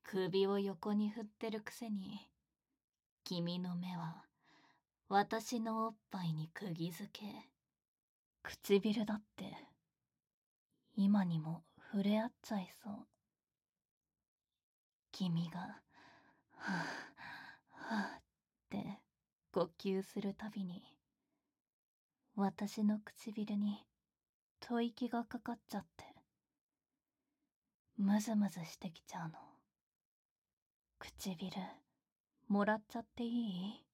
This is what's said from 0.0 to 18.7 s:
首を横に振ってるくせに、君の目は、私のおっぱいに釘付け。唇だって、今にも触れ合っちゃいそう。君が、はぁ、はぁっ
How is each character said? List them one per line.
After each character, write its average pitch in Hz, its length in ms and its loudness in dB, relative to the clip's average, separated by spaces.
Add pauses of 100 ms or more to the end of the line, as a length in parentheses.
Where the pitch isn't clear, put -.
首 190 460 4
を 202 100 4
横 196 340 0
に 208 180 4
振 233 100 -8
っ 220 40 -6
て 220 260 -6
る 214 100 -4
く - 120 -10
せ 233 160 -8
に、 202 400 -6 (920)
君 175 380 -2
の 180 160 -2
目 180 200 -4
は、 165 280 -6 (840)
私 220 520 2
の 220 260 0
お 226 40 -2
っ 220 60 -16 (140)
ぱ 185 140 -4
い 165 80 2
に 156 200 -4
釘 170 380 -4
付 202 220 -10
け。 214 140 -10 (1160)
唇 208 640 4
だ 208 120 0
っ - 60 -6 (140)
て、 196 180 -10 (1400)
今 202 280 6
に 165 140 2
も 160 240 -4 (300)
触 196 120 2
れ 208 160 6
合 226 60 0
っ 247 140 -6
ち - 120 -8
ゃ 208 60 0
い 185 120 -6 (120)
そ 208 80 -10
う。 - 160 -10 (2000)
君 170 380 0
が、 175 100 -8
は - 1120 -12 (1160)
ぁ、 220 40 4
は 208 60 4 (140)
ぁ - 40 -16
っ - 40 -20 (480)